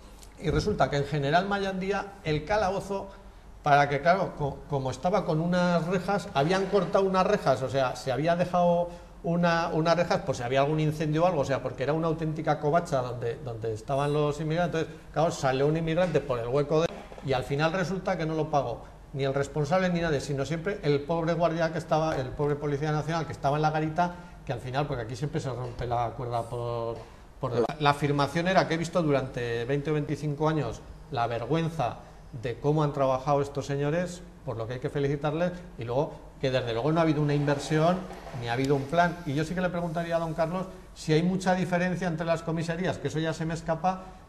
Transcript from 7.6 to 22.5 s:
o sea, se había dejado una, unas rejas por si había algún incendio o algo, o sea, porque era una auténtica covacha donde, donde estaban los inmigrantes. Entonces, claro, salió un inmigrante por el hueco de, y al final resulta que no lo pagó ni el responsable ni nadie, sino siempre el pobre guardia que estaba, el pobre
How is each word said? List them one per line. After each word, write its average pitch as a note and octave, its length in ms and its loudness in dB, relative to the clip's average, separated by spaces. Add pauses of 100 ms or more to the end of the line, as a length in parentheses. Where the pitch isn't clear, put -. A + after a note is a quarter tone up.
o B2+ 80 -2
sea, B2+ 260 2
se - 160 -4
había D#3+ 240 2
dejado F3 540 2 (340)
una, E3+ 460 2
unas E3 260 4
rejas F3 260 2
por C3 140 -2
si B2 80 -6
había C3 180 4
algún D#3 180 2
incendio D#3 440 2
o F3+ 40 6
algo, E3 140 2
o - 40 2
sea, B2+ 180 0
porque A#2+ 200 -4
era C#3 100 2
una E3 140 0
auténtica D#3 520 0
covacha D3+ 420 2
donde, A#2+ 420 -4
donde A2+ 300 -4
estaban C#3 400 0
los D3 260 2
inmigrantes. D#3+ 420 0
Entonces, - 220 -8 (100)
claro, D#3 180 2
salió C3+ 360 2
un D#3 100 2
inmigrante D#3+ 420 2
por B2 200 0
el A#2 80 -4
hueco D3 340 2
de, E3+ 60 2 (380)
y C3 80 0
al B2 100 0
final D#3 300 0
resulta F#3+ 440 -2
que D#3+ 80 -2
no D#3 100 -2
lo D#3 160 0
pagó B2 320 0 (300)
ni C#3 100 -2
el C3+ 100 0
responsable D3+ 560 2
ni E3+ 120 2
nadie, D#3 180 2
sino C3+ 260 -2
siempre E3 380 -4
el D3 180 4
pobre E3 320 0
guardia E3 380 2
que E3+ 60 -4
estaba, D#3+ 400 0
el B2 140 -2
pobre D3 260 0